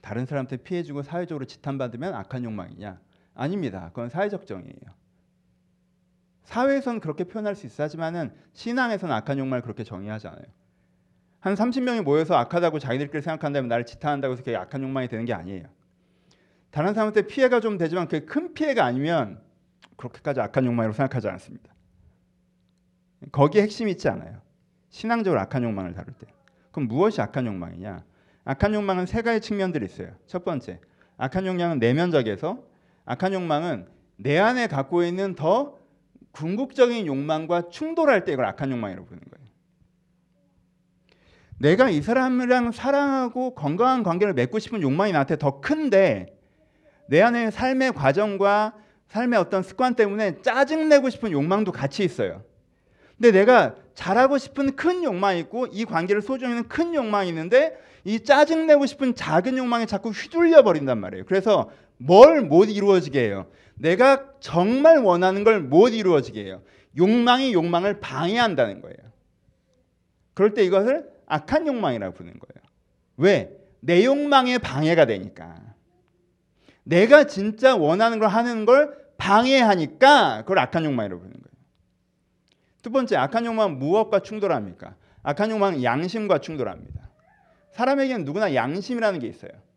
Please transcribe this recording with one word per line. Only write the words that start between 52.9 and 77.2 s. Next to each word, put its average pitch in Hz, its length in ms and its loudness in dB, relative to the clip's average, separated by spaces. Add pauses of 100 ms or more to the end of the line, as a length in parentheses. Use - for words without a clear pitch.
근데 233 140 6
내가 196 440 6 (240)
잘하고 254 380 2
싶은 277 400 -4
큰 359 260 -2
욕망이 190 380 -2
있고 233 260 -6
이 196 160 -8
관계를 196 380 -2
소중히 247 320 -6
여기는 233 160 -6
큰 339 260 -4
욕망이 208 320 0
있는데 185 500 0 (280)
이 220 160 -4
짜증내고 294 640 4
싶은 254 280 -4
작은 185 440 -2
욕망에 233 300 -2
자꾸 208 240 -6
휘둘려 330 520 4
버린단 139 340 0
말이에요. 95 280 -10
그래서 190 440 0 (280)
뭘 233 420 10
못 185 300 4
이루어지게 190 500 0
해요? 98 280 -2 (280)
내가 247 480 4 (160)
정말 269 600 4
원하는 190 440 2
걸 220 160 4
못 165 300 6
이루어지게 156 560 0
해요. 95 160 -14 (340)
욕망이 240 560 2
욕망을 175 480 0
방해한다는 147 840 -2
거예요. - 140 -18 (1400)
그럴 208 200 2
때 208 100 2
이것을 202 420 2 (200)
악한 285 420 -2
욕망이라고 131 460 -4
부르는 - 260 -20
거예요. - 240 -20 (540)
왜? 156 340 2 (300)
내 175 240 4
욕망에 269 540 2
방해가 156 480 2
되니까. 92 520 -10 (1200)
내가 226 420 8